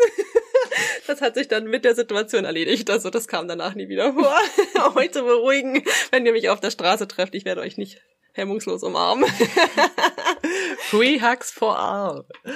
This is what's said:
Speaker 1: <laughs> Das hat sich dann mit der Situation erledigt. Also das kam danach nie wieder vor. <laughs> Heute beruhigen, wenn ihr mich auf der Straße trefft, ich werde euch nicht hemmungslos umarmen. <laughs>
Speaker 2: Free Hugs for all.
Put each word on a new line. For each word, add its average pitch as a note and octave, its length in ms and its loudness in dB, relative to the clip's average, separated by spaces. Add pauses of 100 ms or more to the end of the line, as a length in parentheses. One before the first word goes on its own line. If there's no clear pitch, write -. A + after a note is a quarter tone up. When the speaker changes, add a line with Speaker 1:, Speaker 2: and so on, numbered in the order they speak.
Speaker 1:
<laughs> - 1040 0
Das C#4+ 140 -4
hat A#3 140 0
sich C#4 140 -2
dann A3 160 0
mit A#3 200 -2
der A#3 100 6
Situation A3 500 0
erledigt. E3 460 0
Also G3 200 0
das A3+ 180 -4
kam F3 200 -4
danach E3+ 260 -6
nie F#3+ 140 -12
wieder G3 260 0
vor. C#4+ 200 4 (300)
<laughs> - 300 2
Heute C#4+ 280 0
beruhigen, C4 600 2 (280)
wenn B3+ 140 2
ihr A#3 80 4
mich A3+ 160 0
auf G#3 120 0
der - 100 -2
Straße G3 380 0
trefft, F#3 260 -4
ich G3 100 -8
werde F#3 160 -4
euch F#3+ 160 -10
nicht G3+ 240 -12 (320)
hemmungslos G3 500 -6
umarmen. F3+ 460 2
<laughs> E4 1500 0 (120)
Speaker 2:
Free A#3+ 300 4
Hugs A#3+ 300 0
for G#3+ 280 -2
all. F#3 460 -4 (320)